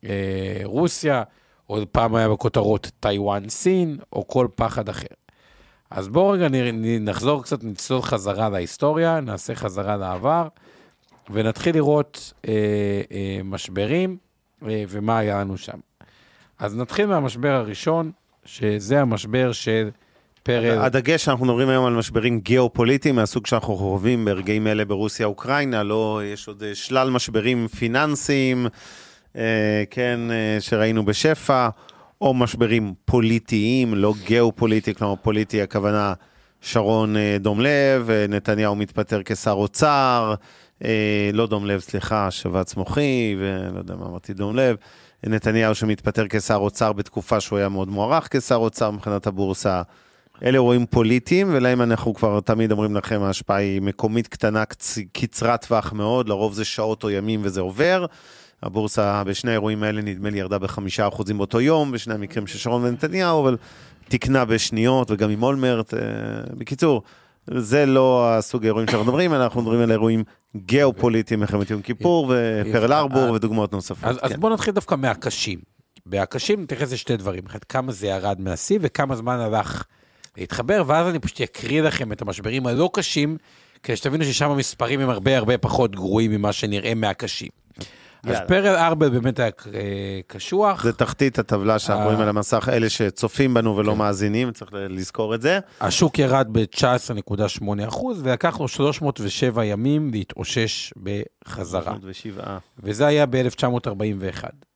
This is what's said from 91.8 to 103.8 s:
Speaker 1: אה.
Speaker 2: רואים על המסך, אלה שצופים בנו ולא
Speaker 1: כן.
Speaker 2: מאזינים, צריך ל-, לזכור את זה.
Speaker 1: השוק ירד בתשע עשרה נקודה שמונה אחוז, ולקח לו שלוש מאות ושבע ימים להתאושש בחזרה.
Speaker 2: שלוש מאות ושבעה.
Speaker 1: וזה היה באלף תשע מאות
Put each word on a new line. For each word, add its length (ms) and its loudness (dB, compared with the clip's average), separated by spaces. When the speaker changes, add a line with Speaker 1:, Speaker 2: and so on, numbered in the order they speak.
Speaker 1:
אה. 40 0
Speaker 2:
רואים 140 2
על 100 2
המסך, 420 0
אלה 180 2
שצופים 640 0
בנו 240 2
ולא 140 2
Speaker 1:
כן. 60 2
Speaker 2:
מאזינים, 540 0
צריך 220 -16
ל-, 40 -8
לזכור 580 -6
את 60 -6
זה. 180 2
Speaker 1:
השוק 380 2
ירד 320 4
בתשע 420 2
עשרה 240 -2
נקודה 320 -2
שמונה 380 -4
אחוז, 360 -6
ולקח 360 0
לו 80 -2
שלוש 340 0
מאות 220 -4
ושבע 420 0
ימים 460 0
להתאושש 800 -4
בחזרה. 760 -6
Speaker 2:
שלוש 120 -6
מאות 100 -12
ושבעה. 540 -12
Speaker 1:
וזה 240 0
היה 180 4
באלף 300 0
תשע 140 0
מאות 180 -2